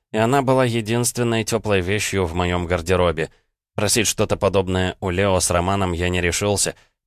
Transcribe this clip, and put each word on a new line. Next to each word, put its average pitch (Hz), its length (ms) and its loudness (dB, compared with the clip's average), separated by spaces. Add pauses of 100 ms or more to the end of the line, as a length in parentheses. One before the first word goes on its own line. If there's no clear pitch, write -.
(100)
и - 60 -2
она 120 240 4
была 131 240 2
единственной 117 800 -2
теплой 107 380 0
вещью 95 440 -2
в 80 80 -6
моем 87 320 0
гардеробе. 85 640 0 (460)
Просить 104 320 0
что-то 101 300 0
подобное 92 640 0
у 98 100 -4
Лео 95 280 2
с - 120 -2
Романом 92 400 0
я 87 180 -2
не 90 100 0
решился, 95 540 0 (320)